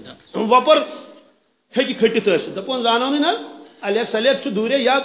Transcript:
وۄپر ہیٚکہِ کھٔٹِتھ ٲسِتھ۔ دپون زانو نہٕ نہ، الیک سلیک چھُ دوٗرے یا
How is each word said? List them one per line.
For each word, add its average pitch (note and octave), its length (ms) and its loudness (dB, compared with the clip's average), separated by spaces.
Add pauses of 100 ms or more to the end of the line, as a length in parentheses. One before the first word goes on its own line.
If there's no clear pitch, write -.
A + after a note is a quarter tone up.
(360)
وۄپر B3+ 420 4 (1000)
ہیٚکہِ C4+ 200 0
کھٔٹِتھ A3 320 2
ٲسِتھ۔ F3 300 -2
دپون B3 240 -6
زانو A#3 260 0
نہٕ D4 100 0
نہ، F4 420 -4 (200)
الیک A3 280 -2
سلیک B3+ 340 0
چھُ A3+ 120 -4
دوٗرے A3+ 220 0
یا C4 280 2